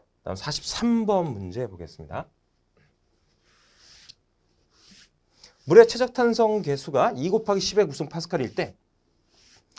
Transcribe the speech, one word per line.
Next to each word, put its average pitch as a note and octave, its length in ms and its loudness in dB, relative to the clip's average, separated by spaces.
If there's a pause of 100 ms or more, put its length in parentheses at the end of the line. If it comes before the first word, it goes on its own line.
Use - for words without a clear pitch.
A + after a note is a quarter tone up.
(220)
다음 F#2+ 140 -8
사십삼 A3+ 680 -4
번 F3+ 300 -2
문제 G2 320 -8
보겠습니다. G2 600 -14 (3500)
물의 A3+ 200 10
최적 A#3+ 280 -4
탄성 A3+ 480 0
계수가 C#3 540 0
이 C3+ 120 -4
곱하기 G3+ 320 0
십의 F#3+ 280 0
구승 C#3+ 200 -8
파스칼일 D#3+ 460 -6
때 D#3 200 -6 (1040)